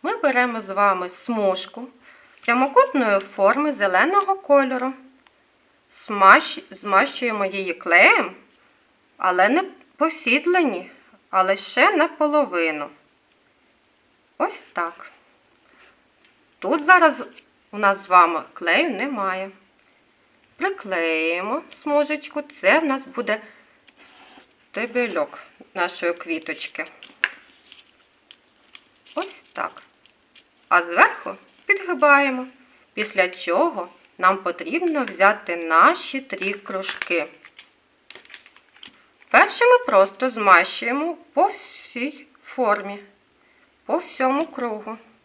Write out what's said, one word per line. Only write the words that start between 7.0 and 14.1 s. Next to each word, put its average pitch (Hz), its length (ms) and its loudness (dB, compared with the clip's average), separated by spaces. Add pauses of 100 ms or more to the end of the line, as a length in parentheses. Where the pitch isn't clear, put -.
її 190 280 -6
клеєм, 208 640 2 (840)
але 185 320 2
не 339 140 2 (340)
по 311 100 0
всій 285 320 -2
длині, 302 520 -2 (380)
а 190 140 0
лише 196 480 0
наполовину. 180 1000 -2 (1500)